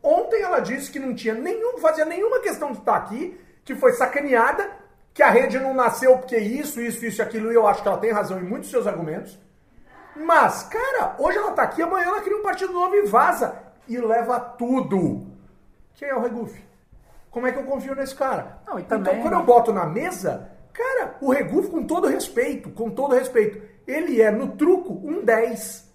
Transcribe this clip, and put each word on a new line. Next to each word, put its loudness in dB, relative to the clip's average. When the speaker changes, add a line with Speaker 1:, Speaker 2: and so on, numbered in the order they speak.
Speaker 1:
Ontem 2
ela 0
disse -6
que -10
não -6
tinha -4
nenhum, -4
fazia 2
nenhuma 0
questão -6
de -10
estar 0
aqui, -8
que -8
foi 6
sacaneada, 2
que 4
a 8
rede 4
não -2
nasceu 6
porque -4
isso, -4
isso, -6
isso -4
e 2
aquilo, -4
e -2
eu 6
acho 2
que 0
ela 2
tem 0
razão -2
em -6
muitos -6
dos -14
seus 0
argumentos. -6
Mas, 2
cara, -4
hoje 0
ela -2
tá 0
aqui, -4
amanhã -2
ela -2
cria -2
um -6
partido -4
novo 0
e 6
vaza. 2
E -6
leva 0
tudo. -2
Quem -12
é -2
o -2
Regufe? -8
Como -4
é 0
que -6
eu -8
confio -6
nesse -8
cara? -4
Speaker 2:
Não, -8
e -8
Speaker 1:
Então, -2
Speaker 2:
também 0
Speaker 1:
quando -2
eu 2
boto 8
na 0
mesa, -6
cara, -4
o 0
Regufe, 0
com -4
todo 0
respeito, -2
com -6
todo 0
respeito, 2
ele 2
é, 6
no -2
truco, 4
um -6
dez. 0